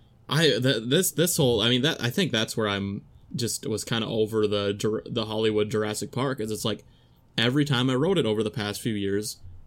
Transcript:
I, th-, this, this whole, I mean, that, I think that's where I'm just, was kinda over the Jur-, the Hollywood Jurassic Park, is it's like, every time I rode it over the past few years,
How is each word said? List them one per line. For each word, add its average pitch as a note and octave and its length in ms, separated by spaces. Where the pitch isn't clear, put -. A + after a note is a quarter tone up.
I, C3+ 300
th-, B2 260
this, D#3+ 240
this - 280
whole, A#2+ 220
I A2+ 100
mean, B2 120
that, D3 180
I A#2 120
think - 200
that's A2+ 240
where G#2+ 120
I'm G2 340
just, - 300
was G#2+ 180
kinda A2+ 220
over G#2+ 400
the G2+ 280
Jur-, G#2+ 340
the A#2 180
Hollywood G#2+ 460
Jurassic G#2+ 400
Park, B2+ 280
is A2 120
it's G#2 140
like, G#2+ 180
every B2+ 300
time C3 240
I C3 60
rode E3+ 240
it A#2 80
over G#2+ 160
the G#2 80
past G#2 280
few A2+ 140
years, G2+ 440